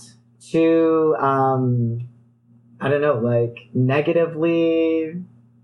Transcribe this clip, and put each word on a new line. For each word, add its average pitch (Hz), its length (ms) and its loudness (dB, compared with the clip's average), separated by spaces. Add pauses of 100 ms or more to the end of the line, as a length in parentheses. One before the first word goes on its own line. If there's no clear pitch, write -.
(520)
to, 160 680 2
um, 127 880 0 (720)
I 139 100 -4
don't 143 120 0
know, 147 140 2
like, 120 580 -2
negatively, 165 1500 0 (400)